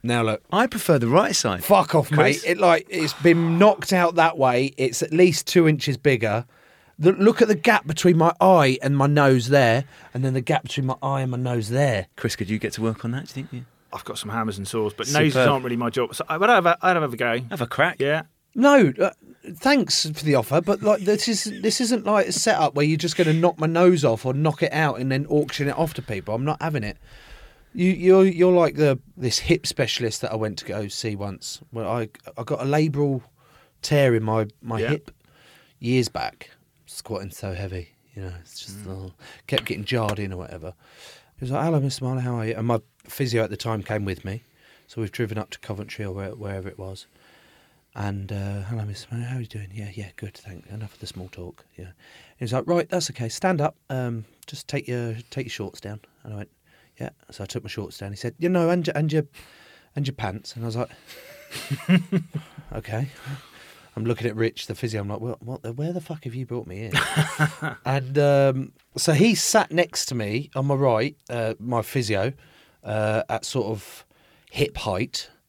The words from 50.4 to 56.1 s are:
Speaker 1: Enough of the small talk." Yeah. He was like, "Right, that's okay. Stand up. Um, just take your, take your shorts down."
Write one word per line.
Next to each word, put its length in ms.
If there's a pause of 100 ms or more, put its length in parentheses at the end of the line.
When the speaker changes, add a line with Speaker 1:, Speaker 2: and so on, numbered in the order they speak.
Speaker 1:
Enough 240
of 80
the 60
small 220
talk." 360 (140)
Yeah. 140 (440)
He 80
was 80
like, 140
"Right, 240
that's 200
okay. 200
Stand 320
up. 120 (140)
Um, 380 (200)
just 220
take 180
your, 300 (140)
take 160
your 40
shorts 300
down." 200 (240)